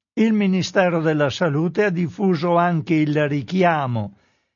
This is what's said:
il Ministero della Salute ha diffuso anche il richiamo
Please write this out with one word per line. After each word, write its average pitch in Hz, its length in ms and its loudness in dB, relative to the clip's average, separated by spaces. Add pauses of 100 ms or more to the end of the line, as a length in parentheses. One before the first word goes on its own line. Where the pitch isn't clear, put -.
(140)
il 220 180 2
Ministero 185 680 0
della 156 300 0
Salute 170 540 -2
ha 208 60 2
diffuso 175 680 0
anche 170 380 0
il 151 340 0
richiamo 143 880 -2 (400)